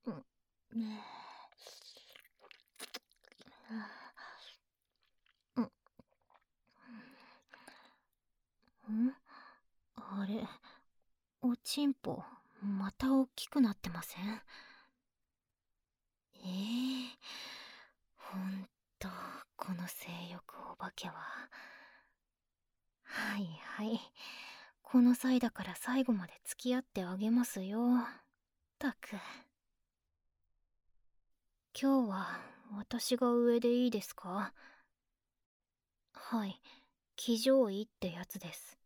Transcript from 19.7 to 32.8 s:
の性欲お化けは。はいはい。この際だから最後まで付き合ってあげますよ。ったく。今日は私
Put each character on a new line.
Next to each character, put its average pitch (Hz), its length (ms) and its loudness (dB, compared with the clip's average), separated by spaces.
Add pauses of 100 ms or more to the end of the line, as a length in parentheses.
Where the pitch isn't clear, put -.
の 180 140 -6
性 - 220 -12 (220)
欲 - 260 -16 (140)
お - 40 -12
化 - 200 -10
け - 120 -8
は。 - 60 -8 (1900)
は 208 340 -4
い 196 100 -2 (300)
は 214 60 -4
い。 226 160 0 (840)
こ 254 200 8
の 247 120 10
際 254 260 4
だ 233 120 2
か - 120 -8
ら 185 120 -6
最 254 280 2
後 254 100 4
ま 180 120 0
で - 200 -20
付 - 180 -10
き 247 120 2
合 254 40 2
っ 262 40 -6
て - 200 -6
あ 180 120 -4
げ 214 140 0
ま 240 160 6
す - 160 -6
よ。 233 380 4
っ 240 40 0 (760)
た 262 140 0
く。 - 260 -10 (2500)
今 269 280 6
日 - 20 -2
は 185 320 -4 (300)
私 214 440 -2